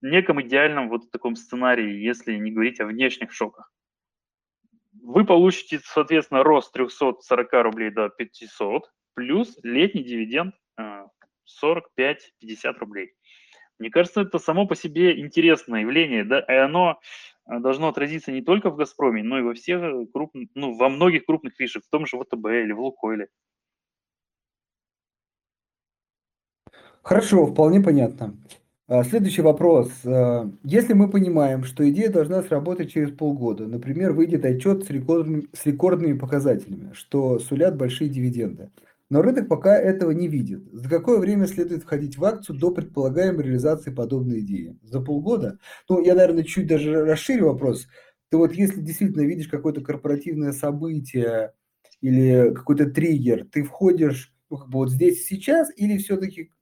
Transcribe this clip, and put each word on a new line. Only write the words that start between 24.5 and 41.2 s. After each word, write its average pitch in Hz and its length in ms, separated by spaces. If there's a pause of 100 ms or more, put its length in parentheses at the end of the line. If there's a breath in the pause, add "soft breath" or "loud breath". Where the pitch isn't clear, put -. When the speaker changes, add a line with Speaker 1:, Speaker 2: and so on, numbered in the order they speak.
Speaker 2:
Хорошо, 196 420
вполне 160 360
понятно. 127 540 (520)
А, 123 160
следующий 185 380
вопрос. 156 640
А, 120 440 (140)
если 226 300
мы 202 160
понимаем, 160 540
что 143 260
идея 202 220
должна 175 320
сработать 160 480
через 147 200
полгода, 123 560
например, 135 460
выйдет 165 320
отчёт 190 400
с - 40
рекордным-, 151 640
с - 120
рекордными 151 520
показателями, 127 760
что 131 460
сулят 147 380
большие 131 320
дивиденды, 120 640 (400 soft breath)
но 143 100
рынок 247 260
пока 190 300
этого 190 340
не 170 160
видит, 107 440
за 120 180
какое 170 300
время 196 280